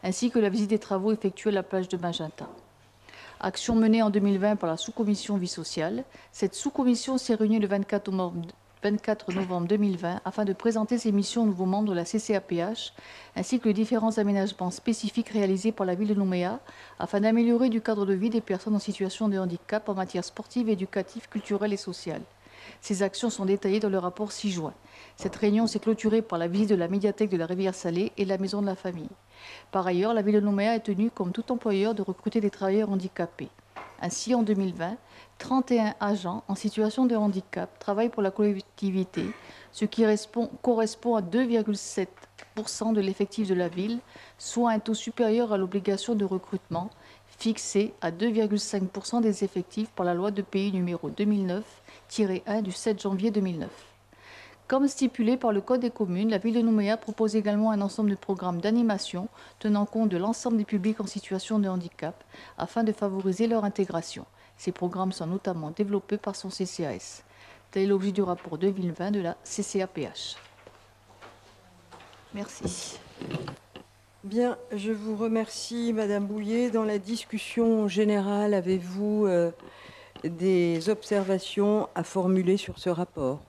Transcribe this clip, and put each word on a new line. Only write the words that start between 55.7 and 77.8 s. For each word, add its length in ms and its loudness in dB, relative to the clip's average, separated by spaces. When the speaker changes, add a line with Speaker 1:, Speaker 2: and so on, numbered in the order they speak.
Speaker 1:
des 100 0
communes, 400 0
la 80 2
ville 160 0
de 80 4
Nouméa 360 4
propose 380 -2
également 360 2
un 100 0
ensemble 280 0
de 60 2
programmes 460 -2
d'animation 680 0
tenant 280 2
compte 240 0
de 80 0
l'ensemble 400 0
des 80 0
publics 340 0
en 80 -4
situation 520 -4
de 80 2
handicap 560 -6
afin 260 -2
de 80 2
favoriser 560 0
leur 160 2
intégration. 600 -4
Ces 140 -4
programmes 400 -2
sont 140 -6
notamment 460 -4
développés 460 -2
par 180 -6
son 140 -10
C 160 -4
C 200 -6
A 80 -4
S. 300 -12
Tel 120 2
est 40 2
l'objet 240 2
du 100 0
rapport 360 -2
deux 140 2
mille 200 -2
vingt 200 -4
de 100 0
la 220 -4
C 200 -6
C 180 -2
A 60 -2
P 160 -8
H. 320 -10
Merci. 680 -8
Speaker 2:
Bien, 340 0
je 200 -4
vous 240 -4
remercie, 800 -2
madame 340 0
Bouillet. 420 0
Dans 140 2
la 160 0
discussion 880 0